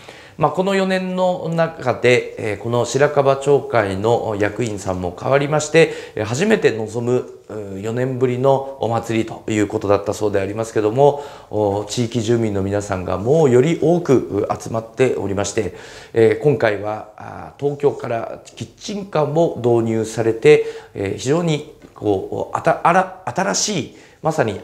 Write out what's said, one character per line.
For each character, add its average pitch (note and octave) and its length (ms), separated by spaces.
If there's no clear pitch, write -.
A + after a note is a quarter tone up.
ま D3+ 100
あ、 C#3 40
こ F3+ 120
の G3 100
四 F#3+ 140
年 F#3 280
の F3+ 380
中 D#3+ 400
で、 A2+ 600
え - 20
ー、 - 20
こ A#2 140
の A#2+ 140
白 C#3 240
樺 C#3 260
町 C3+ 240
会 G2+ 380
の G#2+ 420
役 G#2 240
員 G#2 160
さ F#2+ 140
ん F2+ 80
も F2 180
変 B2+ 100
わ C3+ 80
り D3 100
ま D3+ 120
し D3 100
て、 D#3+ 240
え A2 80
ー、 - 20
初 B2+ 220
め A3 100
て D3+ 140
臨 A2+ 400
む、 G#2 640
う、 F#2+ 40
四 A2 140
年 B2+ 240
ぶ B2+ 80
り B2 140
の C3+ 400
お G#2+ 80
祭 A2+ 320
り G#2 60
と - 260
い G#2+ 80
う G2+ 80
こ G#2+ 120
と G2 80
だ G2+ 100
っ G2 60
た G2+ 120
そ G#2 140
う - 20
で G2+ 80
あ F#2+ 60
り G2+ 100
ま A2+ 100
す - 80
け A2+ 80
ど G#2+ 80
も、 C#3 320
お、 G#2 360
地 B2 180
域 A#2 160
住 A#2 180
民 G#2+ 160
の G2 80
皆 G2+ 180
さ G2+ 140
ん F#2 80
が F#2 160
も C#3+ 240
う C3+ 80
よ B2 100
り E3 220
多 E3+ 180
く、 A2+ 480
う、 - 100
集 A2+ 120
ま A2+ 80
っ - 160
て B2+ 200
お G2 120
り G2 80
ま G2 100
し - 80
て、 G#2 220
え A2 260
ー、 - 20
今 C#3+ 160
回 G#2 240
は、 G#2 360
あ、 F#2+ 420
東 C#3+ 180
京 C#3+ 140
か A2+ 160
ら A#2 340
キ - 80
ッ - 60
チ G3+ 180
ン G3 100
カ D3+ 180
ー - 20
も D#3+ 300
導 A#2 260
入 A2+ 220
さ A2 180
れ A2 100
て、 D3+ 320
え G2 220
ー、 - 0
非 G2+ 100
常 E3 160
に D3+ 320
こ G#2+ 580
う、 - 60
あ - 60
た-、 - 240
あ E3+ 60
ら-、 F#3 320
新 F#3+ 280
し G3 260
い、 G2 180
ま D#3 100
さ D#3 120
に G2+ 200